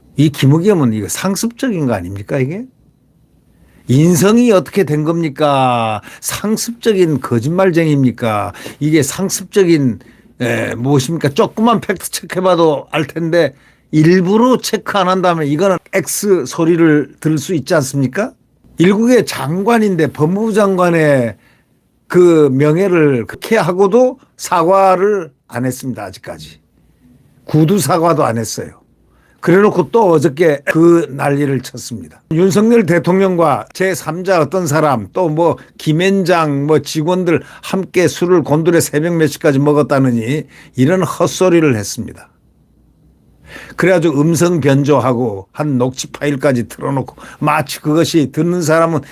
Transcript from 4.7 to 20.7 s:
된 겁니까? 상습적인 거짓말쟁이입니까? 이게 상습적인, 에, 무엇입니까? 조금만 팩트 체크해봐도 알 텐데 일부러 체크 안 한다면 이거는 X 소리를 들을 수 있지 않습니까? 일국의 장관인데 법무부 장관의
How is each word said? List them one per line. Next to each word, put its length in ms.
된 200
겁니까? 960
상습적인 1000
거짓말쟁이입니까? 1300
이게 220
상습적인, 960
에, 340
무엇입니까? 560
조금만 500
팩트 300
체크해봐도 800
알 160
텐데 480
일부러 680
체크 380
안 120
한다면 380
이거는 320
X 540
소리를 760
들을 180
수 160
있지 200
않습니까? 580
일국의 480
장관인데 840
법무부 400
장관의 840